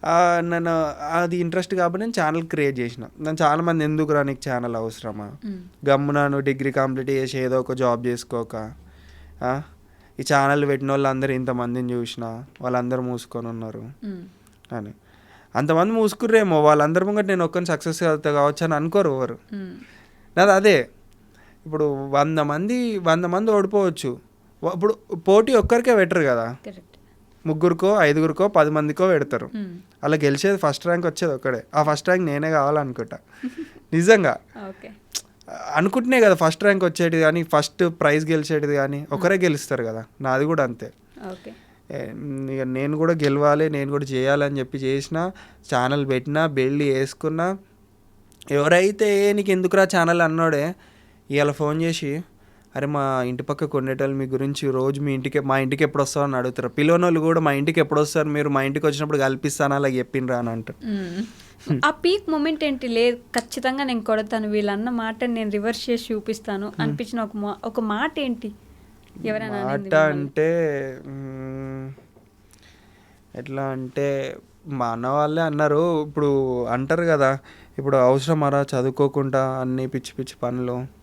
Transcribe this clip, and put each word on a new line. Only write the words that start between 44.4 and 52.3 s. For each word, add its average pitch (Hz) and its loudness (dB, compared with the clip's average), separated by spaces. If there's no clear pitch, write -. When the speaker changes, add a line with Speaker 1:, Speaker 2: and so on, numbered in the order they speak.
Speaker 1:
చెప్పి 131 -6
చేసిన, 139 -2
ఛానల్ 135 0
పెట్టినా, 143 0
బిల్డ్ 139 0
చేసుకున్నా. 156 -2
ఎవరైతే 196 4
"ఏ, 202 4
నీకు 202 0
ఎందుకురా 185 4
ఛానల్?" 170 2
అన్నాడే, 160 0
ఇవాళ 147 2
ఫోన్ 151 -2
చేసి, 165 -4